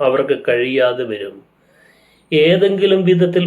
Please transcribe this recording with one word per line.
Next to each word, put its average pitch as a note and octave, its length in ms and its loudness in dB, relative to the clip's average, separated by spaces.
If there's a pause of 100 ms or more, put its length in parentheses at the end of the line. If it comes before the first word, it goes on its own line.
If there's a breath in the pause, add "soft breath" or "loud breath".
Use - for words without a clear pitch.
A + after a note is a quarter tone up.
അവർക്ക് C#3 420 0
കഴിയാതെ B2 600 0
വരും. G2+ 320 -10 (960 soft breath)
ഏതെങ്കിലും F#3+ 720 2
വിധത്തിൽ F3 440 2